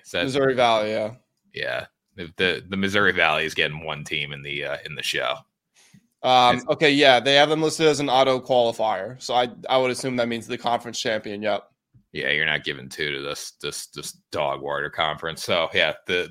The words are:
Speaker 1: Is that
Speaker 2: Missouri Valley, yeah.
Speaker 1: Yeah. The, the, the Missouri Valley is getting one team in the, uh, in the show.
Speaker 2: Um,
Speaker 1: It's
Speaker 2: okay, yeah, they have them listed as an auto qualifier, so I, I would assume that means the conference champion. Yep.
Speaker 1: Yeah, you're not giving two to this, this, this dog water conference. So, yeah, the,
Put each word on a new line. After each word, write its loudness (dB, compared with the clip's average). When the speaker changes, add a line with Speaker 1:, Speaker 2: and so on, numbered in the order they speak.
Speaker 1:
Is -20
that -2
Speaker 2:
Missouri 0
Valley, 2
yeah. -4
Speaker 1:
Yeah. -6
The, -12
the, 0
the -6
Missouri 2
Valley 2
is -6
getting -2
one -8
team -8
in -14
the, -8
uh, -6
in -14
the -10
show. -4
Speaker 2:
Um, 6
Speaker 1:
It's -14
Speaker 2:
okay, 4
yeah, 8
they 2
have 6
them 0
listed 2
as 4
an -2
auto 4
qualifier, 0
so -6
I, 2
I 4
would 2
assume -4
that 0
means -6
the -6
conference -4
champion. -4
Yep. -2
Speaker 1:
Yeah, -4
you're 0
not -2
giving -10
two -6
to -6
this, -10
this, -10
this -14
dog -4
water -6
conference. -6
So, 0
yeah, 2
the, -2